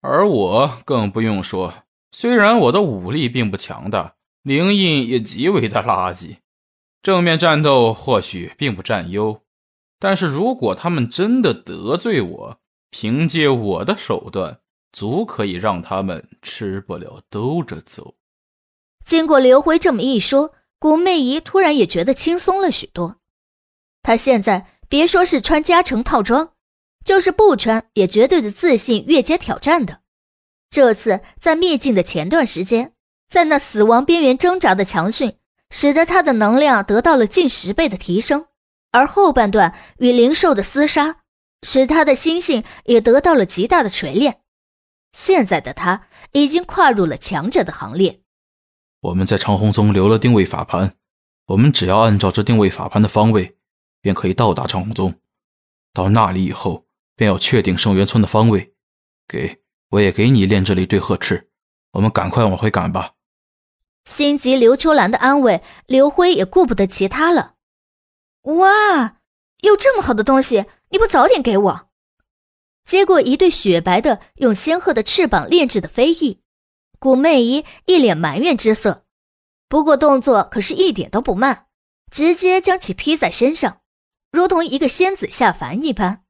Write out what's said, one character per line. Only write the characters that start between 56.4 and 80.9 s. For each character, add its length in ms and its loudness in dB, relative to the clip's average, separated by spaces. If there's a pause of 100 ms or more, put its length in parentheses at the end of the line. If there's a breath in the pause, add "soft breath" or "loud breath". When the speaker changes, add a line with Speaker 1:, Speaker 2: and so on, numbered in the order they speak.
Speaker 1:
以 60 -4
后， 340 -8 (300)
便 140 2
要 80 0
确 240 0
定 160 -2
圣 180 0
元 100 2
村 160 0
的 60 2
方 200 2
位。 260 0 (540)
给， 320 -10 (300)
我 100 0
也 120 4
给 180 2
你 160 4
炼 180 2
这 100 0
里 120 0
对 140 0
鹤 180 -2
翅， 320 -6 (440)
我 60 -6
们 120 2
赶 180 -4
快 160 0
往 100 0
回 140 -2
赶 220 -4
吧。 220 -8 (920)
Speaker 2:
心 320 -2
急 180 0
刘 200 4
秋 180 0
兰 160 2
的 80 -2
安 240 2
慰， 200 2 (260 soft breath)
刘 220 4
辉 240 2
也 120 0
顾 200 2
不 100 -4
得 100 0
其 240 -4
他 220 0
了。 240 -2 (880)
哇， 720 2 (440)
有 140 6
这 220 2
么 60 -4
好 100 -2
的 100 -2
东 180 2
西， 240 0 (240 soft breath)
你 100 -2
不 80 2
早 200 4
点 140 2
给 160 0
我？ 320 -2 (960)
接 200 2
过 140 4
一 160 2
对 140 4
雪 320 0
白 180 2
的 200 0 (160 soft breath)
用 180 0
仙 260 0
鹤 140 -2
的 80 0
翅 240 0
膀 240 -2
炼 180 2
制 120 -4
的 80 -8
飞 240 0
翼， 280 -2 (580)
古 180 2
媚 280 4
姨 200 -2 (220 loud breath)
一 140 4
脸 180 2
埋 220 -4
怨 180 0
之 160 2
色， 320 -4 (640)
不 140 2
过 120 4
动 240 2
作 240 2
可 160 -6
是 140 -4
一 180 0